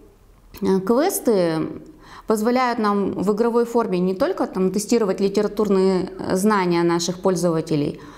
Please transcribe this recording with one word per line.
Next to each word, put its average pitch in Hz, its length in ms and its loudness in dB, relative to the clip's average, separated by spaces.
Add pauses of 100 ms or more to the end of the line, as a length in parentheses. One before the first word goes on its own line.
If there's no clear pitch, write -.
(640)
э, 190 180 2
квесты 196 880 0 (580)
позволяют 240 520 0
нам 202 340 0
в 185 200 0
игровой 233 320 2
форме 226 340 0
не 185 160 0
только 302 320 -2
там 190 240 -2
тестировать 208 500 0
литературные, 196 1000 0
э, - 180 -2
знания 185 460 2
наших 170 380 0
пользователей, 165 800 0 (180)